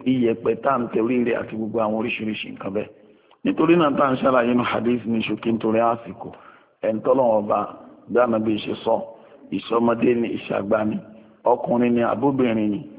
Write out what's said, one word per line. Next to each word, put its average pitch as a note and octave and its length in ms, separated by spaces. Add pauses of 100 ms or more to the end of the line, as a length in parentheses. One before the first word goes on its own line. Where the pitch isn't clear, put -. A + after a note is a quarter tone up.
iyẹ̀pẹ̀ A#2 520
tá C#3 160
à B2+ 80
ń A#2 80
tẹ A#2+ 140
orí B2 220
rẹ̀ A#2 140
àti A#2 180
gbogbo A2 240
àwọn A2 180
oríṣiríṣi A2 520
nǹkan - 240
bẹ́ẹ̀. G#2+ 180 (500)
Nítorí D#3+ 340
náà D#3 160
tá C#3+ 140
à C3 60
ń B2+ 60
ṣàlàyé C3 300
nínú B2 160
hadith A#2 420
ní A2+ 140
ṣókí G#2+ 300
nítorí A2+ 300
àsìkò. A#2 500 (540)
Ẹni A2 180
tọ́lọ́run B2+ 340
ọba G#2 240 (420)
bí G#2+ 180
Ànábì A2+ 360
ṣe G#2 200
sọ, A2+ 200 (520)
ìṣọmọdé A#2 640
ni, A#2 180
ìṣàgbà G#2 520
ni, G#2+ 160 (440)
ọkùnrin A#2+ 520
ni, A#2+ 80
àbóbìnrin A2+ 720
ni, G2 80 (200)